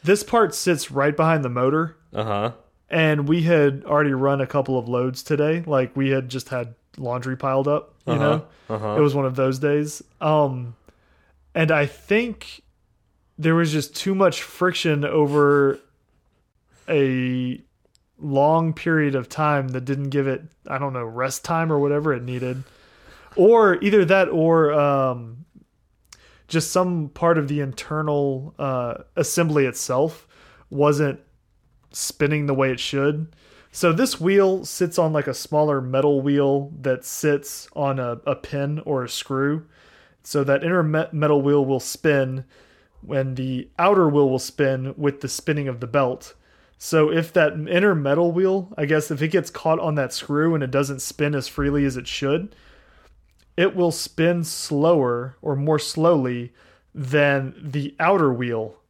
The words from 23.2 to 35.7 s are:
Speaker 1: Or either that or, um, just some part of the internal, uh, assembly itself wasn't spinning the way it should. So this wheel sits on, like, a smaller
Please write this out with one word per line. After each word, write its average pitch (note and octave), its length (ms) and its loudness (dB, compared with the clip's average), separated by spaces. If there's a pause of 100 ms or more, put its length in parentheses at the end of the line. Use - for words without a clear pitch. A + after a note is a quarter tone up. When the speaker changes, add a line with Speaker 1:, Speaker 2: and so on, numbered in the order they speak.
Speaker 1:
Or G#3 480 6
either G3+ 220 4
that F#3+ 240 4
or, D#3+ 440 4
um, C3+ 720 0 (1000)
just D#3+ 240 -2
some F3 380 0
part E3+ 280 2
of C#3+ 120 0
the D3 100 -2
internal, C#3+ 1000 -4
uh, B2+ 420 -4 (180)
assembly D3+ 480 2
itself C3 640 -2 (420)
wasn't C#3+ 500 0 (720)
spinning D3 540 -2
the C#3+ 80 0
way C3+ 180 2
it B2+ 80 -4
should. D3+ 560 -2 (380)
So E3+ 180 2
this G3+ 300 0
wheel F#3+ 420 2
sits E3+ 340 -4
on, D#3+ 140 2
like, D3 160 0
a B2+ 60 -4
smaller D3+ 480 0